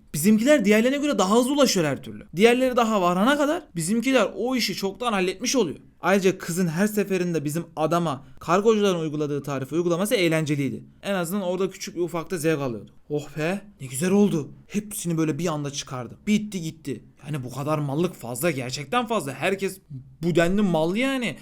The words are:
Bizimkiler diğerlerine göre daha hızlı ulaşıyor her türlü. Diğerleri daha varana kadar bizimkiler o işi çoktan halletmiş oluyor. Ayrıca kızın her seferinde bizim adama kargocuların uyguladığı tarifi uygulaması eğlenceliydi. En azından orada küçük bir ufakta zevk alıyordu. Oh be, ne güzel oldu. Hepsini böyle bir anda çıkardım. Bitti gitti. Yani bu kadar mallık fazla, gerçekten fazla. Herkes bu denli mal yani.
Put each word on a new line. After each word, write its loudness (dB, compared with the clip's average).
Bizimkiler 4
diğerlerine 4
göre 0
daha 4
hızlı 4
ulaşıyor 4
her -2
türlü. -16
Diğerleri 4
daha 2
varana 4
kadar 0
bizimkiler 2
o -2
işi -2
çoktan -4
halletmiş -2
oluyor. 0
Ayrıca 4
kızın -2
her 0
seferinde -2
bizim -4
adama -2
kargocuların 2
uyguladığı -4
tarifi -6
uygulaması 0
eğlenceliydi. 0
En -2
azından -2
orada -2
küçük -14
bir -4
ufakta -4
zevk 0
alıyordu. -6
Oh -6
be, -2
ne -10
güzel -2
oldu. 2
Hepsini -4
böyle 0
bir -2
anda -4
çıkardım. -10
Bitti 0
gitti. -10
Yani -6
bu -10
kadar -2
mallık -2
fazla, -4
gerçekten -4
fazla. -4
Herkes -4
bu 0
denli 4
mal 2
yani. -2